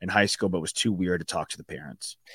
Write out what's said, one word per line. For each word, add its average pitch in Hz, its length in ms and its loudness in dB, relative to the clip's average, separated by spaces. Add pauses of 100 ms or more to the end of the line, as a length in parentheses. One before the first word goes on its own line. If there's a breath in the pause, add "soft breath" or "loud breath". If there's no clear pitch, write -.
in 92 80 -4
high 101 160 6
school, 101 240 2
but 87 100 0
was 80 140 -4
too - 180 0
weird 90 300 0
to 78 40 -12
talk 80 260 -4
to - 60 -10
the 73 60 -14
parents. 69 540 -12 (180 loud breath)